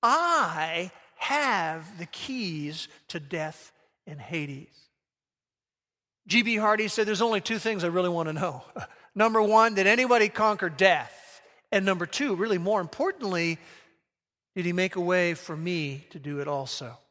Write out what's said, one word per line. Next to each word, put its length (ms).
"I 880
have 800
the 80
keys 800
to 120
death 500
and 140
Hades." 680
G 160
B 140
Hardy 320
said, 180
"There's 160
only 180
two 180
things 260
I 40
really 200
want 200
to 40
know. 320
<laughs> 400
Number 280
one, 320
did 120
anybody 420
conquer 420
death? 720
And 120
number 220
two, 300
really 220
more 220
importantly, 800
did 80
he 80
make 240
a 40
way 340
for 220
me 540
to 80
do 220
it 80
also?" 500